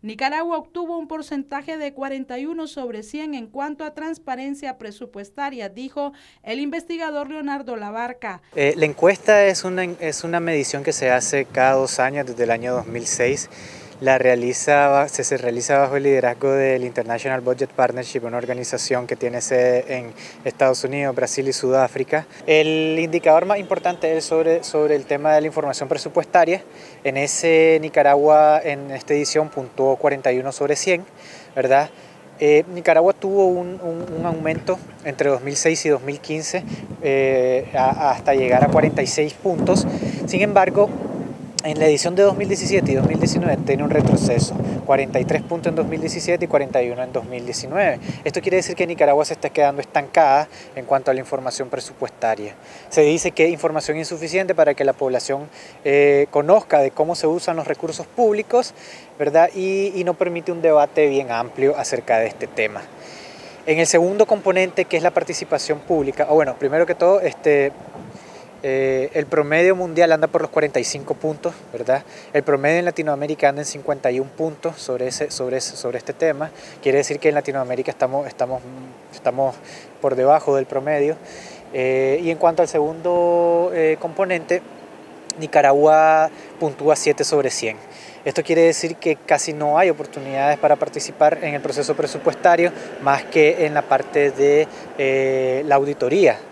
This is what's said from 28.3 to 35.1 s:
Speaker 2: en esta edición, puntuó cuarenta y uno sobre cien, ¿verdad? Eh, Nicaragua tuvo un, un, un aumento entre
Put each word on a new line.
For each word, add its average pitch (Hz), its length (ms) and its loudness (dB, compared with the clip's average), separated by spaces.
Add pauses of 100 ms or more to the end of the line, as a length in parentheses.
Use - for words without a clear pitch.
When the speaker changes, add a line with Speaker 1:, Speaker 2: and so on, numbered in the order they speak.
Speaker 2:
en 139 280 -6
esta 135 240 -4
edición, 151 340 -2
puntuó 135 460 -2
cuarenta 139 360 0
y 127 60 0
uno 131 140 -6
sobre 143 240 -2
cien, 180 280 -2 (520)
¿verdad? 135 340 2 (500)
Eh, 151 320 4
Nicaragua 175 420 2
tuvo 196 340 0
un, 180 340 -4
un, 170 240 -8 (100)
un 165 120 -6
aumento 165 500 -4 (280)
entre 143 260 0